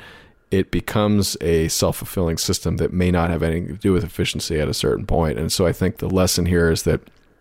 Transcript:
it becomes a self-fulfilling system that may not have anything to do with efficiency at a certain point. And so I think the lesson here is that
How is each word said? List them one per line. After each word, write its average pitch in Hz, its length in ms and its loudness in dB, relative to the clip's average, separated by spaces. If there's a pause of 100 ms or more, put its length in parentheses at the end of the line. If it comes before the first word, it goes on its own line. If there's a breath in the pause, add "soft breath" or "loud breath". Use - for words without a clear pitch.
(520 loud breath)
it 95 200 0
becomes 104 720 0
a 82 260 2
self-fulfilling 82 720 -2
system - 400 -2
that 85 140 0
may 90 200 2
not 85 180 2
have 82 140 -2
anything 82 240 -2
to 73 80 -8
do 95 180 2
with 87 100 2
efficiency - 560 -4
at 73 80 0
a 71 60 -2
certain - 320 0
point. 78 320 0
And 82 140 -4
so 92 160 2
I 82 60 2
think 92 240 -2
the - 120 -6
lesson 92 380 2
here 85 240 4
is 80 120 0
that 78 180 2 (400)